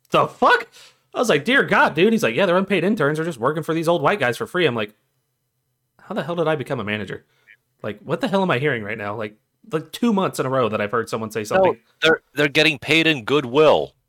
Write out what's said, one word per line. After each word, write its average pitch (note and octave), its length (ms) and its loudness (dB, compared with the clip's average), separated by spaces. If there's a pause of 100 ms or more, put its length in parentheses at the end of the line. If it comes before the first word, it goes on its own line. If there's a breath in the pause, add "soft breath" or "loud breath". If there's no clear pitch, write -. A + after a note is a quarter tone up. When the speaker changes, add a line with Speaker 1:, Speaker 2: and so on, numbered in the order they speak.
(100)
Speaker 1:
"The D3+ 180 2
fuck?" - 400 2 (440 soft breath)
I - 60 -6
was A#3+ 100 0
like, D3 160 2
"Dear B3 200 2
God, G3+ 320 2
dude." G3 160 4
He's A3 100 2
like, A2+ 140 0
"Yeah, F#3+ 100 2
they're F3 100 2
unpaid F#3+ 280 0
interns. D3+ 340 0
They're D#3+ 60 -4
just D#3 160 -8
working D3+ 240 -2
for E3 100 -2
these D#3+ 140 0
old E3+ 120 2
white D3+ 200 0
guys A#2+ 160 0
for A2+ 100 -6
free." F3+ 180 -2
I'm B2 120 0
like, G#2+ 180 -6 (1080)
"How - 120 -12
the D#3 80 -4
hell E3+ 140 -6
did E3 100 -2
I D#3 80 0
become C3+ 240 -6
a G#2+ 60 -8
manager? G#2 400 -6 (580 soft breath)
Like, G#2+ 200 -8
what - 180 -6
the B3+ 80 -2
hell G3 140 0
am F3+ 100 0
I B2 80 0
hearing B2+ 240 -2
right G#2 140 -8
now?" G#2 180 -8
Like, G#2+ 200 -10 (360)
like, D#3 180 -6
two A#3+ 220 0
months F#3 260 -2
in C#3 80 -2
a - 20 -4
row B2+ 200 0
that G#2+ 120 -2
I've G#2 120 -4
heard A2+ 160 -4
someone A2 240 -8
say A2+ 80 -4
Speaker 2:
No, G#2+ 60 -6
Speaker 1:
something. D#3+ 340 0 (200)
Speaker 2:
they're, D#3+ 200 2 (140)
they're D3 120 2
getting D3+ 320 2
paid D#3+ 300 0
in C#3 160 0
goodwill B2 720 2 (120)